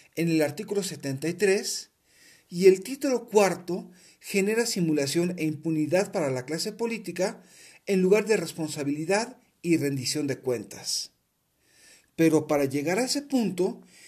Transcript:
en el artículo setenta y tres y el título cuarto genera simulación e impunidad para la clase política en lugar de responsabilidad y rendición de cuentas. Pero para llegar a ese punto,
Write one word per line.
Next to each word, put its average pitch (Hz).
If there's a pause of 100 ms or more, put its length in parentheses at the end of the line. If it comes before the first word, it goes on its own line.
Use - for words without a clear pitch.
(160)
en 170
el 160
artículo 196
setenta 143
y 170
tres 202 (580)
y 180
el 190
título 262
cuarto 190 (300)
genera 214
simulación 170
e 156
impunidad 160
para 165
la 127
clase 160
política 220 (460)
en 190
lugar 208
de 214
responsabilidad 160 (260)
y 170
rendición 139
de 131
cuentas. - (1040)
Pero 156
para 143
llegar 147
a 254
ese 277
punto, 226 (260)